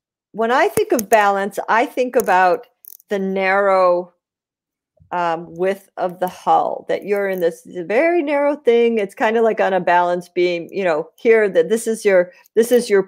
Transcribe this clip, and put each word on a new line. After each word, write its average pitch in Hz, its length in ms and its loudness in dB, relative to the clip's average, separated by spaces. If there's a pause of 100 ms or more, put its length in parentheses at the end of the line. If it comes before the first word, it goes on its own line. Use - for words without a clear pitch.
(320)
when 226 200 -4
I 294 160 2
think 415 240 -2
of 240 180 -2
balance, 202 480 2 (120)
I 233 180 2
think 254 280 -6
about 185 520 2 (420)
the 208 100 -4
narrow, 190 920 0 (960)
um, 175 440 -4
width 190 420 -4
of 175 220 -6
the 180 80 -2
hull, - 600 -2
that - 160 -4
you're 202 240 -2
in 190 140 -4
this 170 240 -2
very 240 560 -2
narrow 285 340 -2
thing. 233 440 2
It's 196 160 -6
kind 226 220 -2
of 233 60 2
like 220 160 0
on 190 140 0
a 185 80 0
balance 175 480 0
beam, 175 420 -2
you 196 120 -6
know, 160 340 -2
here, 226 320 2
that 170 200 2
this 226 180 -2
is 226 180 -6
your, 180 260 4 (240)
this 226 160 2
is 233 200 2
your 196 160 2